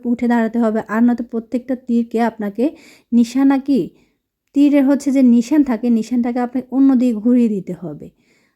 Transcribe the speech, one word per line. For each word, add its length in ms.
উঠে 240
দাঁড়াতে 300
হবে, 300
আর 140
নয়তো 220
প্রত্যেকটা 520
তীরকে 440
আপনাকে 560
নিশানা 460
কি 320
তীরের 300
হচ্ছে 260
যে 120
নিশান 420
থাকে, 260
নিশানটাকে 480
আপনাকে 320
অন্য 260
দিকে 180
ঘুরিয়ে 340
দিতে 240
হবে। 380